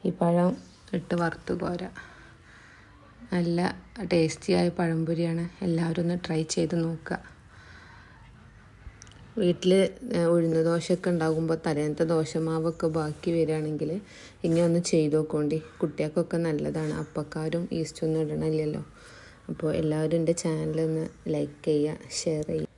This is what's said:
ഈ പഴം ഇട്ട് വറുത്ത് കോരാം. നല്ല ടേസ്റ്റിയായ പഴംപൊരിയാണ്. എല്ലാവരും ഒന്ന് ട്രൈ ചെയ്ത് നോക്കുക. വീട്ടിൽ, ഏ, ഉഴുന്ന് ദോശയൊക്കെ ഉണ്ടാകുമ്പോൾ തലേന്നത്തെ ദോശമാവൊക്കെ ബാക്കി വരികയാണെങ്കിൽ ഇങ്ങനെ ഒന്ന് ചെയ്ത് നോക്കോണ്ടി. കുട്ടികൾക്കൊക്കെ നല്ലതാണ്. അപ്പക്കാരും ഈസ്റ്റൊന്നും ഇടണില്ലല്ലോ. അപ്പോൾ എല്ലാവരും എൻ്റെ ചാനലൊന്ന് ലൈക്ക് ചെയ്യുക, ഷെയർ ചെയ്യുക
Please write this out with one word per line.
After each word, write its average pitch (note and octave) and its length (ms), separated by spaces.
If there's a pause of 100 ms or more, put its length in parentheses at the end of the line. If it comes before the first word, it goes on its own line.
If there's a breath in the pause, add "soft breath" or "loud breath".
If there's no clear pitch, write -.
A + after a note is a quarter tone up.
ഈ F#3 40
പഴം F3 420 (420)
ഇട്ട് F3 220
വറുത്ത് E3+ 440
കോരാം. F3 360 (1400 loud breath)
നല്ല E3+ 280 (520)
ടേസ്റ്റിയായ F3 560
പഴംപൊരിയാണ്. E3 800 (120)
എല്ലാവരും E3+ 400
ഒന്ന് F3 260
ട്രൈ D#3+ 160
ചെയ്ത് E3 400
നോക്കുക. E3 340 (2250 loud breath)
വീട്ടിൽ, F3+ 360 (400)
ഏ, E3+ 100
ഉഴുന്ന് E3 420
ദോശയൊക്കെ F3 440
ഉണ്ടാകുമ്പോൾ D#3+ 480 (100)
തലേന്നത്തെ D3+ 360
ദോശമാവൊക്കെ D#3+ 840
ബാക്കി D#3 440
വരികയാണെങ്കിൽ D#3 680 (420 loud breath)
ഇങ്ങനെ E3 220
ഒന്ന് E3+ 140
ചെയ്ത് D#3 360
നോക്കോണ്ടി. D#3 460 (200)
കുട്ടികൾക്കൊക്കെ D#3+ 560
നല്ലതാണ്. D3+ 560
അപ്പക്കാരും D#3 760
ഈസ്റ്റൊന്നും D#3+ 500
ഇടണില്ലല്ലോ. D#3 600 (680 loud breath)
അപ്പോൾ D#3 240
എല്ലാവരും D#3 420
എൻ്റെ E3 160
ചാനലൊന്ന് D#3+ 760 (200)
ലൈക്ക് D3 380
ചെയ്യുക, D3+ 320 (140)
ഷെയർ D#3 340
ചെയ്യുക D#3 220 (100)